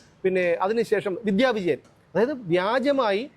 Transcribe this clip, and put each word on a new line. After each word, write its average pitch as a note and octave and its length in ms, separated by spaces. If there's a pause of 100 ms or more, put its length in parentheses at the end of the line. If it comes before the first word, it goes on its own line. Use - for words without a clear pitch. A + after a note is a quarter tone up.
(240)
പിന്നെ F3+ 380
അതിനുശേഷം G3+ 640
വിദ്യാ A3 240
വിജയൻ, F3 280 (380)
അതായത് A#3+ 180
വ്യാജമായി A#3 1040